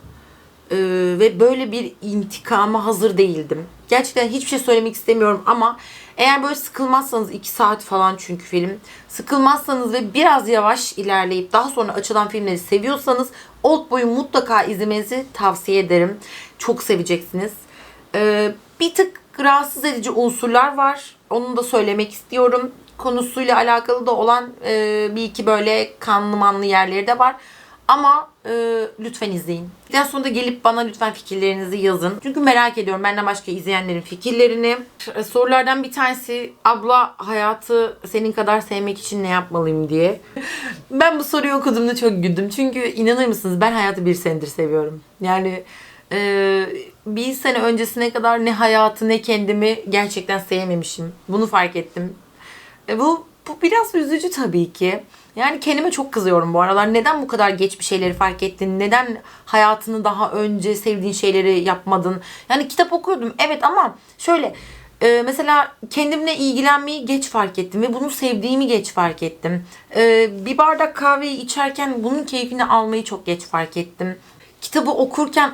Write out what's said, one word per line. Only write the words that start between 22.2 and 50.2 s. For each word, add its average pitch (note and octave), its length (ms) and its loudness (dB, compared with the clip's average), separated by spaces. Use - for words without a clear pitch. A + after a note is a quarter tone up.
Konusuyla B3 580 0
alakalı A#3+ 500 2
da A#3+ 100 2
olan, A#3+ 340 2
e, G#3+ 520 0
bir A3+ 80 -4
iki G#3+ 220 -6
böyle A3 520 2
kanlı G#3 380 0
manlı G3+ 280 2
yerleri F#3+ 420 2
de A#3+ 120 2
var. B3+ 180 4
Ama, C#4+ 400 4
e, A3+ 380 -2
lütfen A3 300 -8
izleyin. F3 380 -6
En C#4 100 2
sonunda C#4 260 -4
gelip B3 360 -4
bana A#3 160 4
lütfen A3 320 -4
fikirlerinizi F#3+ 640 -4
yazın. F#3+ 460 0
Çünkü C4+ 180 -4
merak A#3+ 380 4
ediyorum F#3+ 240 -4
benden G3+ 240 0
başka G3 260 -4
izleyenlerin F3+ 480 -4
fikirlerini. A#3 760 0
E, G#3+ 80 -6
sorulardan B3+ 600 2
bir C4 100 -10
tanesi, B3+ 600 -4
"Abla, A#3 520 4
hayatı A3 800 -2
senin A3 240 -2
kadar G#3+ 280 2
sevmek G3+ 380 -6
için G3+ 240 -6
ne F#3+ 60 -4
yapmalıyım?" E3+ 600 0
diye. E3+ 320 2
<laughs> - 540 -10
Ben D#4 280 2
bu D4 60 -4
soruyu C#4+ 300 0
okuduğumda A#3+ 420 0
çok A3 260 0
güldüm. F3+ 260 0
Çünkü B3+ 320 -2
inanır A#3+ 460 0
mısınız F#3+ 340 -2
ben A3+ 120 4
hayatı G3 340 -2
bir F3 80 4
senedir D#3+ 320 -4
seviyorum. D#3 540 -2
Yani, F#3 420 -2
e, G3 540 0
bir A#3 260 -2
sene B3+ 260 -2
öncesine A#3 520 0
kadar A#3 340 2
ne A#3 80 2
hayatı A3 560 2
ne A3+ 140 2
kendimi G#3+ 560 0
gerçekten G3+ 500 -2